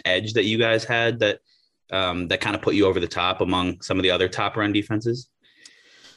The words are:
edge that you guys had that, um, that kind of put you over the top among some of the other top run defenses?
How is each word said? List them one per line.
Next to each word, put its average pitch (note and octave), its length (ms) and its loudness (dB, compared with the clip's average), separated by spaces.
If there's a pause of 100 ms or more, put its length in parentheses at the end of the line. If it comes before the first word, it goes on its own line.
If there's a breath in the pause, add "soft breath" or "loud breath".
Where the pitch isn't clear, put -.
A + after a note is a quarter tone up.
edge G2+ 280 0
that A2 120 2
you A2 120 0
guys A2+ 260 2
had A#2 360 0
that, G#2 200 0 (500)
um, F2+ 380 -2
that F#2+ 140 -2
kind G#2 140 -2
of - 60 -6
put - 140 2
you G2+ 100 6
over F#2 140 2
the F2 80 -2
top F2+ 320 -2
among F2+ 420 0
some F#2+ 160 -2
of F#2 60 0
the F#2 80 4
other F2+ 160 2
top G2+ 300 -4
run G#2 160 0
defenses? A2+ 560 -2 (880 loud breath)